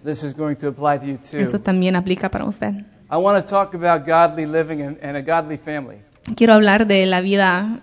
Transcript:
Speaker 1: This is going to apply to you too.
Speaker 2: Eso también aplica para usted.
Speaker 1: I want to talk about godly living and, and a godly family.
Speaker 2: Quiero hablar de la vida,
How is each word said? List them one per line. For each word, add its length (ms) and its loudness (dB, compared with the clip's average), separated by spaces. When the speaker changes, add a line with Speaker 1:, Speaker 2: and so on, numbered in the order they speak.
Speaker 1:
This 200 -8
is 120 -8
going 200 -4
to 120 -4
apply 300 0
to 80 -12
you 120 -8
too. 200 -12
Speaker 2:
Eso 220 -2
también 340 0
aplica 360 -2
para 160 -4
usted. 280 -6
Speaker 1:
I 100 -4
want 260 2
to 40 -16
talk 260 0
about 320 0
godly 400 2
living 360 -4
and, 200 -10
and 140 -8
a 60 -8
godly 340 -2
family. 420 -10
Speaker 2:
Quiero 200 6
hablar 340 4
de 180 4
la 140 0
vida, 640 0